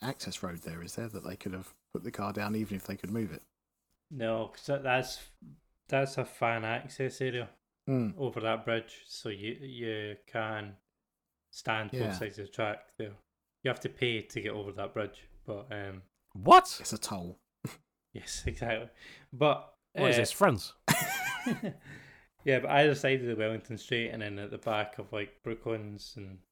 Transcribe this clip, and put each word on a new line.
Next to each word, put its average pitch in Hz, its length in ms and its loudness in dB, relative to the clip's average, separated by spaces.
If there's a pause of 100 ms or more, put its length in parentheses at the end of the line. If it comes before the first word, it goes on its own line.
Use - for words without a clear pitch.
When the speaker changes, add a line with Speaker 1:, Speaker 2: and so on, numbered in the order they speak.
Speaker 1:
access 113 400 -6
road 85 200 -8
there, 82 200 -10
is 87 140 -10
there, 117 120 -6
that 98 140 -10
they 90 140 -10
could 95 160 -8
have 92 200 -10 (220)
put - 80 -4
the 117 80 -6
car 104 220 -4
down, 104 240 -2
even 104 200 -2
if 92 120 -8
they 98 80 -4
could 95 160 -6
move 110 200 -2
it? - 120 -14 (680)
Speaker 2:
No, 113 360 -2
'cause - 180 -16
that, 139 160 0
that's, 127 480 0 (580)
that's 135 300 2
a 127 60 0
fan 117 400 0
access 123 560 -2
area 123 280 -2 (400)
Speaker 1:
Mm. 123 280 2
Speaker 2:
over 123 240 -2
that 110 240 0
bridge, 113 420 -2
so - 220 -10
you, 104 260 -6
you 110 640 -6 (100)
can 107 500 -4 (760)
stand 110 400 -2
both 127 100 -2
Speaker 1:
Yeah. 110 120 0
Speaker 2:
sides 98 260 -4
of 101 80 -8
the - 60 -16
track 107 460 -2
there. 104 160 -6 (500)
You 135 60 2
have 120 100 0
to - 80 -4
pay 117 340 0
to - 180 -6
get 104 120 -2
over 104 200 -4
that 101 220 -6
bridge, 104 340 -4 (160)
but, 104 280 -8
um, 98 300 -8 (320)
Speaker 3:
What? 196 460 10
Speaker 1:
It's - 120 -6
a 107 60 -4
toll. 90 420 -8 (720)
Speaker 2:
Yes, - 320 -8
<laughs> - 20 0
exactly. 117 420 -2 (440)
But, 135 420 4 (200)
Speaker 3:
What 139 160 6
is 120 60 6
Speaker 2:
uh, 120 40 8
Speaker 3:
this, 113 120 4
France? 151 420 4 (140)
Speaker 2:
<laughs> 784 640 2 (920)
Yeah, 135 140 6
but 139 120 0
either 147 260 8
side 135 240 2
of 123 80 -2
the 117 80 0
Wellington 110 420 -2
Straight 117 320 0
and 117 100 -6
then 104 200 -4
at 101 100 -8
the 110 80 -8
back 107 400 0
of, 101 140 -10
like, 104 320 -6
Brooklands 110 720 -6
and 95 220 -12 (140)